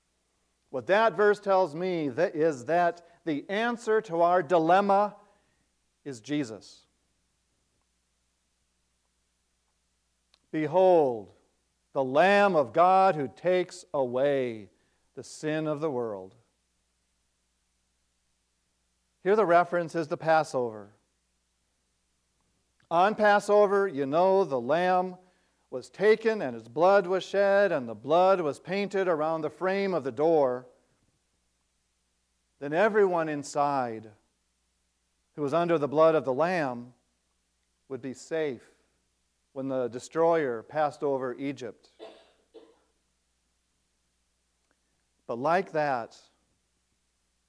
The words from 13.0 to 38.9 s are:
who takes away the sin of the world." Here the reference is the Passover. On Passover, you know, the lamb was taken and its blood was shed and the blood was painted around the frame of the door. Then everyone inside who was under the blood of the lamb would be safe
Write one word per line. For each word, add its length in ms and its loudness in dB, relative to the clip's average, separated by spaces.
who 120 -4
takes 680 -4
away 760 -2
the 100 -16
sin 420 -8
of 140 -4
the 100 -4
world." 460 -8
Here 140 2
the 80 4
reference 500 2
is 140 -4
the 80 -4
Passover. 760 -2
On 240 2
Passover, 720 4
you 180 -6
know, 380 2
the 160 -4
lamb 580 -2
was 180 -12
taken 540 0
and 120 -6
its 120 -16
blood 400 2
was 160 -2
shed 480 2
and 180 -4
the 60 -10
blood 440 2
was 200 -4
painted 480 -4
around 340 -2
the 80 -4
frame 460 -4
of 80 -4
the 80 -6
door. 560 0
Then 120 -8
everyone 560 2
inside 840 -4
who 80 -10
was 120 -2
under 240 2
the 100 -2
blood 280 4
of 80 0
the 100 -2
lamb 600 -4
would 120 -12
be 120 -12
safe 580 -8